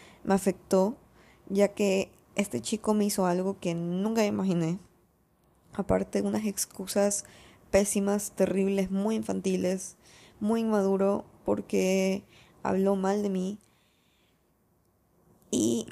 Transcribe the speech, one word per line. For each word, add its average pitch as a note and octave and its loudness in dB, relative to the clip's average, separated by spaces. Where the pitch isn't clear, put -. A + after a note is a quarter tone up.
me G3 2
afectó, G3 0
ya G3 4
que G3 0
este G#3+ -2
chico G#3+ -2
me G#3 2
hizo G3+ 0
algo F#3 -2
que F3 -4
nunca F#3 -2
me G#3 2
imaginé. F#3 0
Aparte, F#3+ -2
unas G#3+ -2
excusas G3+ -2
pésimas, G3+ 2
terribles, F#3+ 0
muy G3+ 0
infantiles, F#3 -2
muy A3+ 0
inmaduro, G3 0
porque F#3+ 0
habló G3 2
mal G3 0
de G3+ -2
mí F#3+ -4
y - 0